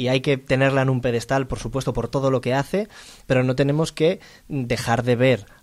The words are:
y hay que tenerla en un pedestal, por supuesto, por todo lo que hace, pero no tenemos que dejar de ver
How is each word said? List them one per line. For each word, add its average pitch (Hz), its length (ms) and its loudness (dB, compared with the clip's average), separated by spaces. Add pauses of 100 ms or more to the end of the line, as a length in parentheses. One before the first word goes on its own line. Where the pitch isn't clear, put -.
y 120 80 -2
hay 131 100 2
que 139 160 0
tenerla 135 460 0
en 131 80 0
un 131 100 0
pedestal, 127 480 -2
por 120 120 -6
supuesto, 123 340 -4
por 117 160 -4
todo 135 220 0
lo 127 100 0
que 123 120 -2
hace, 190 360 -2 (380)
pero 127 160 2
no 127 120 0
tenemos 143 380 0
que 175 260 2 (300)
dejar 120 540 -2
de 123 120 2
ver 120 300 2 (180)